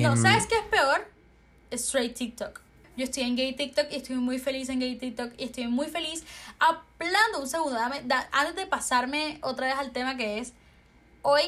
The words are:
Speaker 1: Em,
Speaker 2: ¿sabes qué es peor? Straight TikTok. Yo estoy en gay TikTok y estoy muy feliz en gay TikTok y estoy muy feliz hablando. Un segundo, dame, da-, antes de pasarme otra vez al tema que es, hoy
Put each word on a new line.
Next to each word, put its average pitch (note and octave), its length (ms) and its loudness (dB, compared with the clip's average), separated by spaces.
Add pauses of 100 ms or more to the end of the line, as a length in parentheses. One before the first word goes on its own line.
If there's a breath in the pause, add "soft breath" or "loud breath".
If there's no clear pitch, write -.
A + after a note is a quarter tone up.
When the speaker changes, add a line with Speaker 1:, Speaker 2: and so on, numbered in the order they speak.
(120)
Speaker 1:
Em, A#2+ 100 4
Speaker 2:
¿sabes G#4+ 240 6
qué A4+ 100 2
es A4 140 2
peor? E4 380 4 (640)
Straight B3 440 -2
TikTok. - 460 -8 (360)
Yo B3+ 80 -4
estoy C4 180 -4
en B3 140 0
gay C4 180 0
TikTok C#4+ 360 -2
y D4 60 -6
estoy B3+ 200 -6
muy B3+ 220 -2
feliz C4 300 -6
en C4 100 -2
gay B3+ 180 -4
TikTok B3 420 -8
y C4+ 60 -8
estoy B3 220 -8
muy B3+ 220 0
feliz D#4+ 360 -6 (340 loud breath)
hablando. F4 840 2
Un C4+ 80 -6
segundo, D#4 260 0
dame, A#3+ 300 -2
da-, B3+ 280 0
antes D4+ 220 2
de F#4+ 120 -4
pasarme D4 760 0
otra B3+ 280 -2
vez C4+ 100 0
al C4+ 140 -4
tema B3+ 260 -2
que G#3+ 220 -2
es, B3 120 -10 (680 soft breath)
hoy D4 260 6